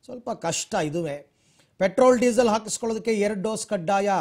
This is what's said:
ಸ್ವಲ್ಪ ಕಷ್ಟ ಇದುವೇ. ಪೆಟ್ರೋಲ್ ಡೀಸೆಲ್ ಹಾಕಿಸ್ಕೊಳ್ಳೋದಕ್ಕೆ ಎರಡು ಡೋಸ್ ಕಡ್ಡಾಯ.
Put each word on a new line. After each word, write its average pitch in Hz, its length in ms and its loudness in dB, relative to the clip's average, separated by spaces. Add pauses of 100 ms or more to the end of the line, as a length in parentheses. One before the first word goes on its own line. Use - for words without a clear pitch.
ಸ್ವಲ್ಪ 247 260 -12
ಕಷ್ಟ 165 440 -6
ಇದುವೇ. 151 560 -4 (480)
ಪೆಟ್ರೋಲ್ 254 400 4
ಡೀಸೆಲ್ 240 300 4
ಹಾಕಿಸ್ಕೊಳ್ಳೋದಕ್ಕೆ 220 640 -2
ಎರಡು 202 300 0
ಡೋಸ್ 220 240 -6
ಕಡ್ಡಾಯ. 196 440 0 (100)